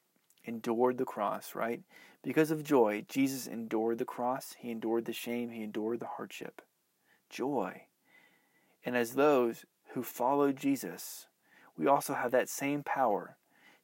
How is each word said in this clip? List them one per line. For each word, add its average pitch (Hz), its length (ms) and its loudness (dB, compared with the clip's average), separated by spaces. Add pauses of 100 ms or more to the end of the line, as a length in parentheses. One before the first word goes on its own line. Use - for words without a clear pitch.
(440)
Endured 120 540 0
the 131 80 0
cross, 104 500 -4
right? 117 280 -4 (380)
Because 151 300 2
of 151 140 -2
joy, 113 420 4
Jesus 135 400 0
endured 113 500 -2
the 123 60 -4
cross. 123 560 -4
He 120 120 -8
endured 113 340 0
the 117 80 -6
shame. 120 380 -4
He 113 120 -8
endured 110 380 -4
the 113 60 -6 (100)
hardship. - 440 -12 (680)
Joy. 120 580 -2 (960)
And 123 140 -2
as 120 180 0
those 135 500 4 (260)
who 127 120 -4
follow 143 480 2
Jesus, 135 760 -4 (500)
we 156 100 2
also 143 260 4
have 123 180 -2
that 123 180 4
same 143 340 -2
power 104 540 0 (460)